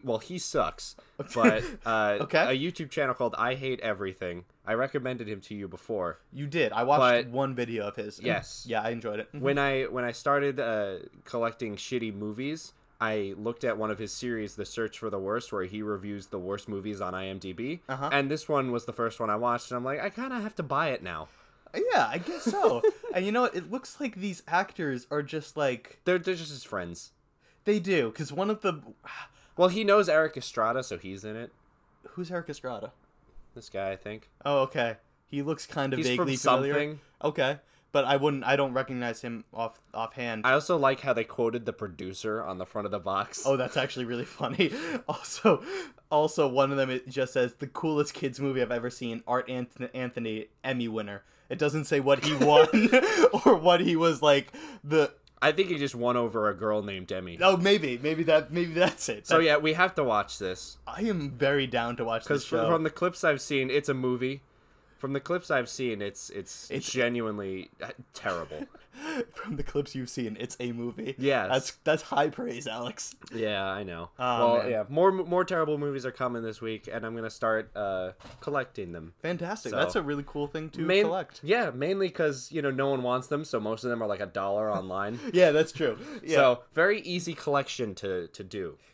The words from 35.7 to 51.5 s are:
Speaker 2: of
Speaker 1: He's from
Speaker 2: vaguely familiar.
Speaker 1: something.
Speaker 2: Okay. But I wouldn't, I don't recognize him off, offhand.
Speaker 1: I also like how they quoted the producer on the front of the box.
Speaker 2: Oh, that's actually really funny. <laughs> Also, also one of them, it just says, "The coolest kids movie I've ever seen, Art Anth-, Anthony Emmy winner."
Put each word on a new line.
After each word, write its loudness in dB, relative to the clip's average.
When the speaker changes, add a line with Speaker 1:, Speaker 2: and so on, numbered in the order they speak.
Speaker 2:
of 0
Speaker 1:
He's 0
from 2
Speaker 2:
vaguely 0
familiar. 4
Speaker 1:
something. 0
Speaker 2:
Okay. 0
But 4
I 6
wouldn't, 2
I 4
don't 2
recognize -4
him -8
off, -6
offhand. -4
Speaker 1:
I 8
also 4
like 4
how 0
they 2
quoted 0
the -4
producer -6
on -6
the -6
front -6
of -2
the -2
box. -2
Speaker 2:
Oh, 4
that's -2
actually -2
really -4
funny. 0
<laughs> -6
Also, 0
also 2
one 4
of -2
them, 2
it -4
just -2
says, 2
"The -8
coolest -2
kids -4
movie 0
I've 0
ever -2
seen, -6
Art 0
Anth-, -8
Anthony -4
Emmy -2
winner." -6